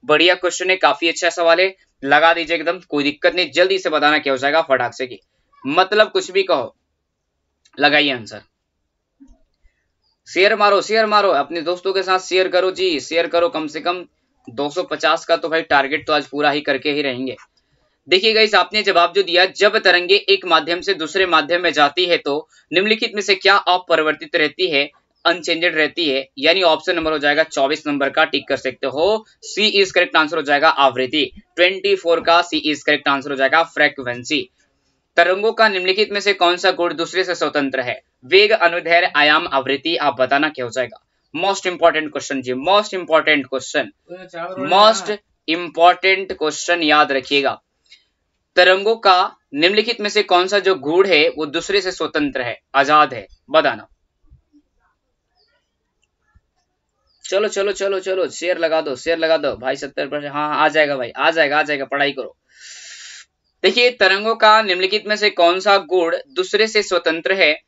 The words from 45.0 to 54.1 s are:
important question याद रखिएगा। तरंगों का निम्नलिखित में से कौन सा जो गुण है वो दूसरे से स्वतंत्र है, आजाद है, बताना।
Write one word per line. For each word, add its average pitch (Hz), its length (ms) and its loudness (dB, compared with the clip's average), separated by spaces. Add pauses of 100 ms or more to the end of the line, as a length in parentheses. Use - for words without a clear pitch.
important 175 880 2
question 156 480 -2
याद 147 280 4
रखिएगा। 135 460 -2 (960)
तरंगों 196 420 4
का 190 200 4 (360)
निम्नलिखित 208 460 0
में 208 100 -4
से 208 140 0
कौन 180 240 2
सा 202 120 0
जो 190 160 0
गुण 156 320 0
है 160 220 4
वो 156 180 -6
दूसरे 165 320 -4
से 185 120 -6
स्वतंत्र 147 500 -4
है, 117 160 -8 (160)
आजाद 139 400 4
है, 98 120 -12 (240)
बताना। 135 360 0 (3500)